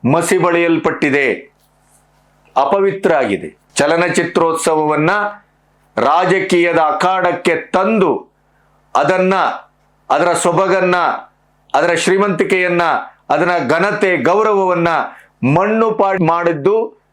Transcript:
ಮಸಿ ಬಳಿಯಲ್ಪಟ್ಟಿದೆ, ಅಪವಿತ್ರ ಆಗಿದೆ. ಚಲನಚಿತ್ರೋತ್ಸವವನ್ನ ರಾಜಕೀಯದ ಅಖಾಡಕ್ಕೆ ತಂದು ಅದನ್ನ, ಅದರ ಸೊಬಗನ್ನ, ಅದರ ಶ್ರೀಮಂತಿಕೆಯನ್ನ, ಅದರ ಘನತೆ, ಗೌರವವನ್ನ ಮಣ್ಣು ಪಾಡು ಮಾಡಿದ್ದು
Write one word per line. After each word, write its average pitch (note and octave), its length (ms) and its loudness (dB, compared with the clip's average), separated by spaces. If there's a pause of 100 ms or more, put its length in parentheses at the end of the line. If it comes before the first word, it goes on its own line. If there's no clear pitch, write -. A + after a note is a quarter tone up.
(140)
ಮಸಿ E3+ 240 0
ಬಳಿಯಲ್ಪಟ್ಟಿದೆ, D#3+ 1160 0 (1040)
ಅಪವಿತ್ರ F#3+ 560 0
ಆಗಿದೆ. G2+ 440 -4 (180)
ಚಲನಚಿತ್ರೋತ್ಸವವನ್ನ E3 1300 0 (880)
ರಾಜಕೀಯದ F3 800 2
ಅಖಾಡಕ್ಕೆ F3 760 0
ತಂದು F#3+ 720 -2 (680)
ಅದನ್ನ, F#3 400 0 (760)
ಅದರ D#3 240 2
ಸೊಬಗನ್ನ, F3+ 640 0 (760)
ಅದರ E3 220 2
ಶ್ರೀಮಂತಿಕೆಯನ್ನ, F#3 840 0 (480)
ಅದರ D#3+ 200 0 (180)
ಘನತೆ, F#3 500 0
ಗೌರವವನ್ನ F#3 720 0 (680)
ಮಣ್ಣು A3 360 0
ಪಾಡು G3 320 0
ಮಾಡಿದ್ದು E3+ 880 0